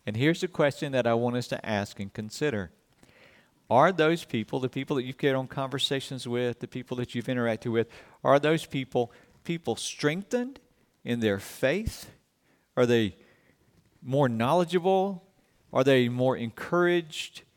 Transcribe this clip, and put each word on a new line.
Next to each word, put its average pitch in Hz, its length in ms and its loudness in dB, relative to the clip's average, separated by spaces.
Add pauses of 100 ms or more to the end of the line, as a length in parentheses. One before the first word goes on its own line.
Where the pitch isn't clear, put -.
And 107 100 -6
here's 151 240 2
the 185 80 -4
question 147 440 0
that 123 140 2
I 117 80 4
want 120 220 0
us 120 120 -4
to - 180 -6
ask 101 340 -4
and 101 120 -8
consider. 107 580 -4 (1000)
Are 143 220 6
those 165 340 2
people, 127 360 -4
the 127 80 -4
people 135 280 -4
that 123 80 -2
you've 127 140 -10
carried 135 180 2
on 131 120 -4
conversations 135 800 -4
with, 120 320 -2
the 123 80 -8
people 127 300 -8
that 120 160 -6
you've 120 120 -4
interacted 120 460 -2
with, 113 160 2 (340)
are 135 160 6
those 151 260 2
people, 123 480 -4 (320)
people 165 320 -4
strengthened 220 840 -4 (440)
in 120 160 -2
their 101 200 2
faith? - 680 -4 (680)
Are 127 100 4
they 117 300 2 (880)
more 135 260 2
knowledgeable? 175 960 0 (480)
Are 131 100 2
they 131 260 6
more 123 280 0
encouraged? 175 1040 -2 (140)